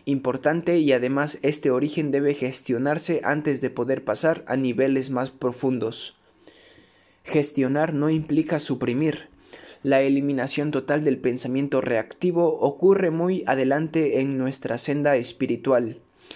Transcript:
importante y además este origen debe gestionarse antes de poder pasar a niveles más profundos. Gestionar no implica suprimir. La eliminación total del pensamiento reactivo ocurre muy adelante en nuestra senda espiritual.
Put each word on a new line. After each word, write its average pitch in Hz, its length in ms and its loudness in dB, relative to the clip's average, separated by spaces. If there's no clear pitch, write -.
importante 147 720 0
y 143 140 4
además 135 480 0
este 147 300 0
origen 143 400 0
debe 143 240 2
gestionarse 139 880 -2
antes 147 340 0
de 127 100 -2
poder 131 360 -2
pasar - 420 0
a 123 80 -2
niveles 135 540 0
más 131 200 -4
profundos. 120 840 -4
Gestionar 147 680 0
no 147 160 0
implica 156 500 0
suprimir. 139 680 -2
La 135 180 4
eliminación 139 720 0
total 147 320 0
del 139 140 2
pensamiento 131 640 0
reactivo 156 800 0
ocurre 180 500 4
muy 175 340 -2
adelante 139 760 2
en 139 160 -2
nuestra 131 400 -4
senda 143 400 0
espiritual. 120 840 0